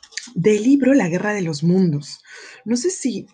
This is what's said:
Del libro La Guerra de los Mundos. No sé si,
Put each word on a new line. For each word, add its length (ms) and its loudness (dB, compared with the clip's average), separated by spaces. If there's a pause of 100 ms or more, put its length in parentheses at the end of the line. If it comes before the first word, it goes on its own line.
(360)
Del 280 2
libro 300 4
La 160 2
Guerra 240 -2
de 80 -4
los 220 -4
Mundos. 560 0 (440)
No 140 -2
sé 140 -2
si, 420 -6